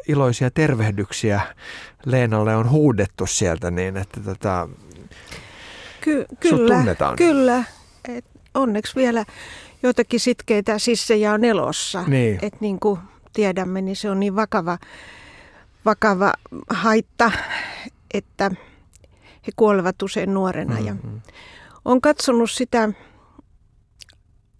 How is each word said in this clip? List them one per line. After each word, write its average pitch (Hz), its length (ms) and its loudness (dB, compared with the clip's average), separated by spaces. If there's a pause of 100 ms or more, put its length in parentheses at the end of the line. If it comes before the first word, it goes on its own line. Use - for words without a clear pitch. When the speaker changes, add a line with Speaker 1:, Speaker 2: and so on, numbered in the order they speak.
Speaker 1:
iloisia 131 440 2
tervehdyksiä 107 880 0 (640)
Leenalle 110 500 2
on 113 140 2
huudettu 131 560 2
sieltä 87 460 -2
niin, 92 260 -4
että - 240 -10
tota, 95 480 -4 (1300)
Speaker 2:
Ky-, 294 280 0
Speaker 1:
sut - 100 -18
Speaker 2:
kyllä, 247 360 4
Speaker 1:
tunnetaan. 82 400 2
Speaker 2:
kyllä. 262 480 4 (440)
Et 240 180 -12 (280)
onneksi 226 420 -2
vielä 233 300 2 (580)
joitakin 240 360 2
sitkeitä 214 600 0
sissejä 214 540 2
on 214 120 0
elossa. 180 640 -2
Speaker 1:
Niin. 120 340 2
Speaker 2:
Et 208 200 -6
niin 202 180 -4
kuin 202 200 0 (340)
tiedämme, 190 480 -2
niin 190 140 -6
se 208 160 -6
on 190 80 0
niin 202 160 0
vakava, 190 420 -2 (1080)
vakava 202 480 2 (360)
haitta, 220 640 2 (840)
että 196 380 -4 (960)
he - 80 -8
kuolevat 190 460 2
usein 196 320 -2
nuorena. 185 460 -2
Ja 110 140 -4
Speaker 1:
Mm-hmm. 113 280 -12 (640)
Speaker 2:
olen 247 160 2
katsonut 254 500 2
sitä 233 380 0 (1700)